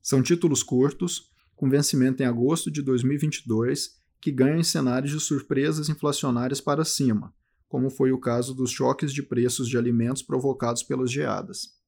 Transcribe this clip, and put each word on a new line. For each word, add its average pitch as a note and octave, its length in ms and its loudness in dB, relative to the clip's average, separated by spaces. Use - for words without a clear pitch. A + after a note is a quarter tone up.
São C3+ 220 2
títulos E3+ 400 2
curtos, - 680 0
com - 140 0
vencimento C3+ 540 2
em C3 40 2
agosto C3 440 0
de D3+ 100 -6
dois C3 220 0
mil C3+ 140 2
e - 20 -4
vinte D3+ 220 -2
e - 60 -18
dois, A#2+ 520 -2
que - 140 -4
ganham C#3 280 4
em - 20 2
cenários C#3 500 0
de D3+ 80 -4
surpresas D3 720 0
inflacionárias C#3 720 -2
para D#3 260 0
cima, A2+ 480 0
como C3 220 -2
foi C3 220 2
o B2+ 60 0
caso B2 360 -2
dos B2+ 160 -2
choques C3+ 420 0
de C#3 100 -6
preços B2 460 0
de B2 80 -2
alimentos A#2+ 460 0
provocados C3 600 -2
pelas B2+ 300 -2
geadas. A#2+ 640 -6